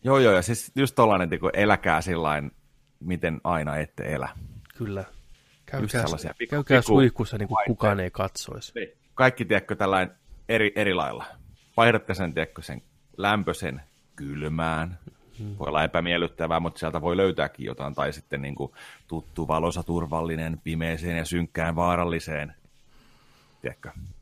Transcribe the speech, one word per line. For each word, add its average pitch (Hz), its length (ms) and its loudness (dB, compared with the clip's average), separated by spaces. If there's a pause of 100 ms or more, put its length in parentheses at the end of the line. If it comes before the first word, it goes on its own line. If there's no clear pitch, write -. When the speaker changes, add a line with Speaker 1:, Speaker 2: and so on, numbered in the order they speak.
Speaker 1:
Joo, 135 160 6
joo, 117 140 8
ja 92 80 6
siis 113 340 -4
just 131 200 2
tollanen, 95 380 6
että 85 80 -4
kun 90 120 0
eläkää 95 480 4
sillain, 76 500 0 (480)
miten 82 440 -4
aina 76 340 -2
ette - 260 -8
elä. 65 260 -4 (480)
Speaker 2:
Kyllä. 101 240 -6
Speaker 1:
Just 95 100 -14 (540)
Speaker 2:
Käykää, 120 360 -4
Speaker 1:
sellaisia - 360 -4
pikku, 123 180 -6
Speaker 2:
käykää 139 220 4
Speaker 1:
pikku 113 160 4
Speaker 2:
suihkussa, 117 440 4
niin 104 100 -4
kuin 120 80 -4
Speaker 1:
vaihteita. 107 220 0
Speaker 2:
kukaan 104 220 2
ei 90 120 -4
katsoisi. - 640 -8
Speaker 1:
Niin. 110 140 -8 (240)
Kaikki, 127 320 4
tiedätkö, 98 300 0
tällainen 95 400 0 (340)
eri, 110 260 2
eri 101 180 2
lailla. 69 320 -4 (520)
Vaihdatte 113 360 4
sen, 87 200 -2
tiedätkö, 80 280 -4
sen 65 200 -12 (360)
lämpöisen 90 640 0 (340)
kylmään. 80 840 -4 (400)
Speaker 2:
Hmm. 104 180 -10
Speaker 1:
Voi 71 100 -6
olla 76 160 2
epämiellyttävää, 82 760 0
mutta 82 200 -4
sieltä 80 220 -4
voi 87 160 0
löytääkin 78 480 0
jotain. 69 300 -8
Tai 71 180 -2
sitten 71 280 -8
niinku 69 340 -8 (320)
tuttu, 82 400 -8
valoisa, 82 360 0
turvallinen, 82 800 -4
pimeeseen 82 540 -4
ja 82 80 -4
synkkään, 82 500 -2
vaaralliseen. 85 800 -2 (1080)
Tiedätkö? - 280 -10 (320)